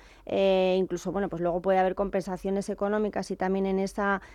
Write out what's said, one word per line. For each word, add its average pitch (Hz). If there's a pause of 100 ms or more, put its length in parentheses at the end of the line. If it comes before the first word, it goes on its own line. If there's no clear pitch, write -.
(240)
eh, 190
incluso, 180
bueno, 190
pues 165
luego 175
puede 190
haber 185
compensaciones 196
económicas 202
y 190
también 190
en 190
esa 196 (120)